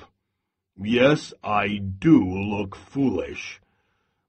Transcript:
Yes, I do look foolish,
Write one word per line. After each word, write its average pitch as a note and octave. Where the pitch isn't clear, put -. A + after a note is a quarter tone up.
Yes, A#2+
I G#2
do G2+
look G2
foolish, F#2